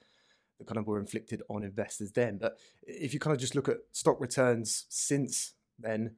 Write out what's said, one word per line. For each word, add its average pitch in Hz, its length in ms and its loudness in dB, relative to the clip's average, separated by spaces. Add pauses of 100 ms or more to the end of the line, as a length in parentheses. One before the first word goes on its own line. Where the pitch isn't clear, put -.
(580)
that - 100 -16
kind 110 100 -2
of 101 80 -2
were 104 140 0
inflicted 107 480 -6
on 107 160 -6
investors 101 480 -6
then. 113 260 2
But 110 180 -2 (280)
if - 280 -6
you 147 60 0
kind 156 160 2
of 123 60 0
just 131 160 -2
look 135 120 0
at 120 100 2 (120)
stock - 300 4
returns 120 680 2
since - 640 0 (260)
then, 110 380 -2